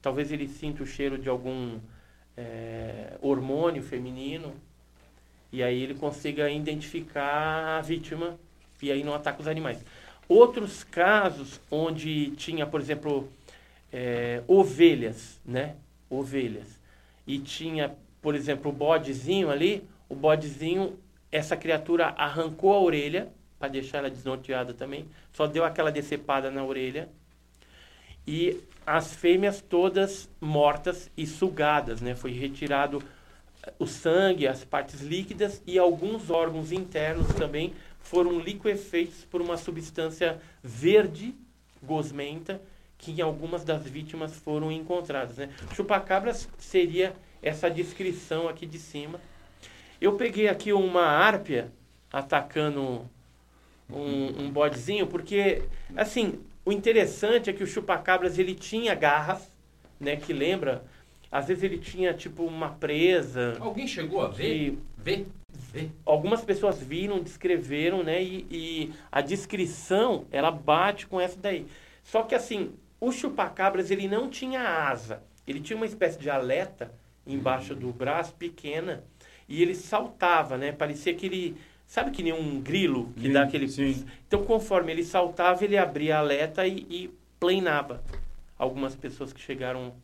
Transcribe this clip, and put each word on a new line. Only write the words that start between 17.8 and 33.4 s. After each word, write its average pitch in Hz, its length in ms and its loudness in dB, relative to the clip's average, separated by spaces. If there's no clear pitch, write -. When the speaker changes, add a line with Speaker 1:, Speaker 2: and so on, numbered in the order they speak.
Speaker 1:
por 151 140 0
exemplo, 143 340 -2
o 139 40 -2
bodezinho 151 760 2
ali, 170 340 2
o 139 60 -8
bodezinho, 156 840 2
essa 151 260 0
criatura 160 520 2
arrancou 160 640 2
a 202 60 8
orelha, 156 500 2
pra 139 100 -6
deixar 135 320 -4
ela 139 100 -2
desnorteada 131 640 -6
também, 139 340 -10
só 151 140 2
deu 156 180 2
aquela 156 260 2
decepada 143 600 -2
na 135 120 -4
orelha. 135 460 -6
E 170 320 0
as 156 300 0
fêmeas 190 460 4
todas 190 680 2
mortas 147 800 2
e 160 80 -4
sugadas, 151 760 0
né? 123 140 -4
Foi 127 160 -8
retirado 139 720 -2